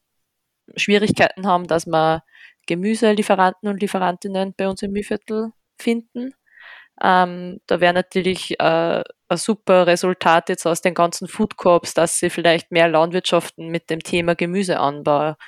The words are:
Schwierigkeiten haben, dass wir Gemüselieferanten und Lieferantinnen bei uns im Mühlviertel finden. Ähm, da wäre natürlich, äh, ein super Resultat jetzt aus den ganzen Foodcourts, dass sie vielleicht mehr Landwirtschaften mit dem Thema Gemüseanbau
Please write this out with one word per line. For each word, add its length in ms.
Schwierigkeiten 680
haben, 200
dass 200
wir 380
Gemüselieferanten 1000
und 120
Lieferantinnen 760
bei 120
uns 140
im 100
Mühlviertel 600
finden. 560
Ähm, 640
da 140
wäre 140
natürlich, 640
äh, 420
ein 40
super 500
Resultat 640
jetzt 180
aus 160
den 100
ganzen 360
Foodcourts, 680
dass 240
sie 120
vielleicht 420
mehr 160
Landwirtschaften 800
mit 200
dem 120
Thema 340
Gemüseanbau 1000